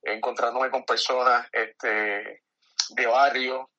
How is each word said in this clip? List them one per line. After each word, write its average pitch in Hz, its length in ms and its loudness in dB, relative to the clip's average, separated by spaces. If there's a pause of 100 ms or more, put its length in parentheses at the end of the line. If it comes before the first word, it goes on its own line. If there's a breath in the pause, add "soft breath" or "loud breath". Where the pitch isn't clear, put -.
encontrándome 123 640 -2
con 127 160 -4
personas, 123 640 2
este, 107 920 -4 (460)
de 120 180 -2
barrio 131 720 2